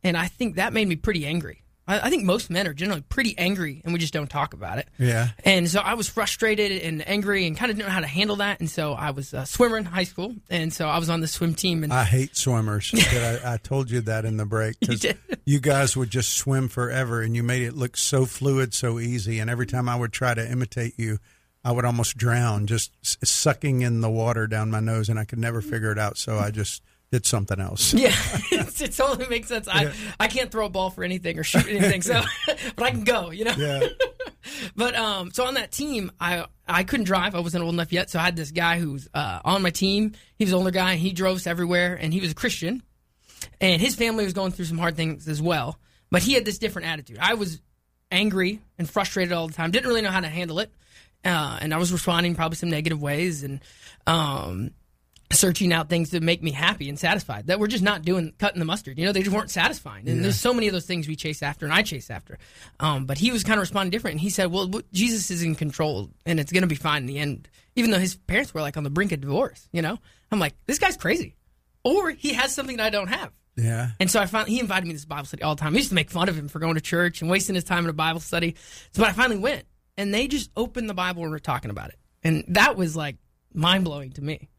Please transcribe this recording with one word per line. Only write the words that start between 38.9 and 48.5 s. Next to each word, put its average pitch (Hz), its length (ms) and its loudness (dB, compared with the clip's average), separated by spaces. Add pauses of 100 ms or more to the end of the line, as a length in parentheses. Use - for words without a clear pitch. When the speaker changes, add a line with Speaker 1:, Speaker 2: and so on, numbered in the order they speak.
Speaker 1:
uh, 104 300 -2
on 190 180 4
my 180 80 4
team. 202 440 2 (240)
He 220 80 2
was 185 80 4
an 185 60 6
older 185 120 2
guy, 185 220 2
and 165 80 0
he 185 100 2
drove 185 240 2
us 180 120 -4
everywhere, 175 520 2
and 160 140 0
he 190 80 2
was 170 100 -2
a 156 40 -4
Christian, 233 460 -2 (800)
and 180 220 4
his 240 140 2
family 226 280 0
was 190 100 -2
going 190 180 -2
through 180 140 -6
some 165 120 -4
hard 170 180 0
things 156 320 -4
as 151 140 -4
well, 156 360 0 (320)
but 180 140 4
he 240 100 4
had 247 120 4
this 208 120 -2
different 185 300 -4
attitude. 143 320 -8
I 190 160 4
was 185 260 -4 (500)
angry 190 500 2 (160)